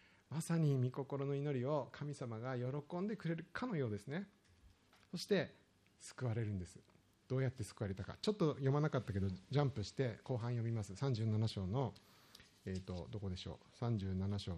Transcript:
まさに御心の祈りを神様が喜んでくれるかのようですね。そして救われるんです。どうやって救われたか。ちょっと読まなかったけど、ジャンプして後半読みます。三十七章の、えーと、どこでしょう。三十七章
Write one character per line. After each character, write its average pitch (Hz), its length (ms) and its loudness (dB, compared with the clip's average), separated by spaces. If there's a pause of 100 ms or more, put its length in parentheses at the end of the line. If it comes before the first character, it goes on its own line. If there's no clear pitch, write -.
(300)
ま 139 100 -2
さ 165 160 0
に 143 260 6
御 123 80 4
心 139 360 -2
の 143 80 0
祈 139 260 0
り 120 60 0
を 135 260 0
神 147 220 -6
様 117 260 -6
が 127 160 -2
喜 143 440 -4
ん 196 60 0
で 220 100 -2
く - 120 -4
れ 165 80 0
る 165 160 -8
か - 140 -4
の 233 100 -2
よ 135 120 2
う - 20 0
で 104 80 -2
す - 80 -10
ね。 175 200 -4 (840)
そ 180 80 -6
し - 80 -6
て 185 280 4 (460)
救 - 240 -8
わ 120 80 2
れ 117 100 2
る 104 120 0
ん 98 40 0
で 87 60 -2
す。 - 160 -14 (480)
ど 127 80 0
う 135 60 2
や 135 60 2
っ 127 40 0
て 110 120 -6
救 - 200 -6
わ 101 40 -2
れ 95 60 -2
た 95 100 -4
か。 87 160 -10
ち - 100 2
ょ - 20 0
っ - 20 0
と 165 200 4
読 135 180 4
ま 147 80 6
な 151 100 4
か 139 80 2
っ - 40 2
た - 100 -4
け 98 80 2
ど、 95 80 4
ジ 92 220 -2
ャ 143 140 4
ン 131 60 4
プ 107 140 -4
し - 60 -6
て 123 340 -2
後 127 140 -2
半 117 140 -2
読 120 100 0
み 117 120 0
ま 113 80 0
す。 98 140 -8
三 135 180 2
十 110 120 2
七 110 220 4
章 98 180 -2
の、 113 280 0 (720)
え 95 100 -4
ー 92 60 -4
と、 90 300 -6
ど 107 100 -6
こ 101 80 -4
で 90 80 -2
し - 100 -10
ょ - 160 -8
う。 - 140 -20
三 117 220 0
十 95 160 0
七 98 240 0
章 92 200 -4